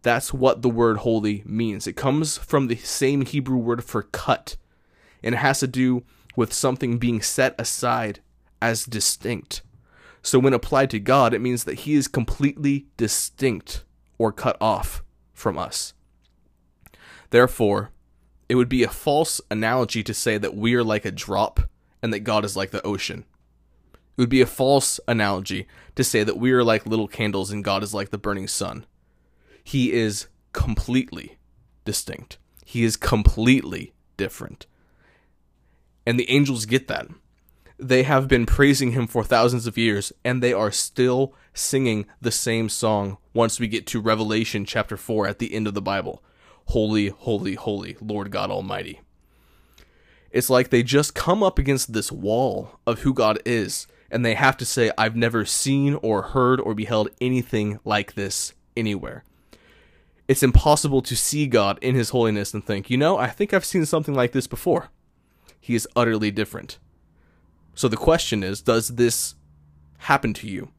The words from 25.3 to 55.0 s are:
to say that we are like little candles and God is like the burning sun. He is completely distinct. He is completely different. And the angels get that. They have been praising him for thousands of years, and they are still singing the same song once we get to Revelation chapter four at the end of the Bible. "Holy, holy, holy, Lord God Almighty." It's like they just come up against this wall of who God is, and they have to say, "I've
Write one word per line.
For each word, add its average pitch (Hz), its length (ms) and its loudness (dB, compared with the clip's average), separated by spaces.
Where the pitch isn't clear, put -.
to 131 80 2
say 110 180 2
that 104 140 0
we 123 160 2
are 123 100 4
like 110 240 2
little 110 220 -2
candles 98 420 -4
and 104 140 -6
God 98 180 -2
is 104 120 -6
like 101 160 -6
the 104 80 -8
burning 101 280 -6
sun. - 400 -8
He 127 300 0
is 110 360 -2
completely - 880 -2
distinct. - 540 -8
He 117 200 0
is 113 120 0
completely - 960 2
different. - 500 -8
And 120 120 0
the 120 120 -2
angels 135 360 2
get 127 220 2
that. - 200 -6
They 127 260 4
have 135 240 2
been 120 180 4
praising 139 460 4
him 123 140 0
for 113 180 -2
thousands 120 420 2
of 113 100 -6
years, 107 360 0
and 123 180 0
they 123 100 4
are 104 180 0
still 127 640 0
singing 117 540 0
the 117 100 -2
same 113 380 -2
song 101 500 -2
once 117 260 2
we 120 80 -2
get 104 220 -4
to 117 120 -4
Revelation 110 640 0
chapter 107 320 -4
four 107 300 -2
at 101 120 -6
the - 140 -6
end 107 140 -2
of 101 80 -4
the 101 80 -4
Bible. 95 400 -6
"Holy, 107 420 2
holy, 98 460 -4
holy, 92 460 -6
Lord 104 300 -6
God 98 200 -4
Almighty." 95 500 -8
It's - 200 -2
like 127 200 4
they 120 120 4
just 135 320 2
come 190 280 0
up 190 160 2
against 135 340 0
this 107 180 -4
wall 104 760 -4
of 117 140 0
who 131 140 0
God 110 320 2
is, 113 400 -2
and 120 140 0
they 113 100 2
have 135 220 4
to 131 80 -8
say, 113 340 0
"I've 113 180 0